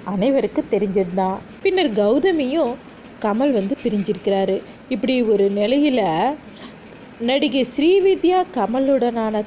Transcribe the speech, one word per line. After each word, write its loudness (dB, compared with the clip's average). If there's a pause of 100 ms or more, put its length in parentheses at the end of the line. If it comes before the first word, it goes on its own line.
அனைவருக்கு 0
தெரிஞ்சதுதான். -2 (240)
பின்னர் 0
கௌதமியும் 0 (480)
கமல் 0
வந்து 0
பிரிஞ்சிருக்கிறாரு. -2 (260)
இப்படி 0
ஒரு 2
நிலையில 2 (880)
நடிகை 0 (100)
ஸ்ரீவித்யா 4 (100)
கமலுடனான 0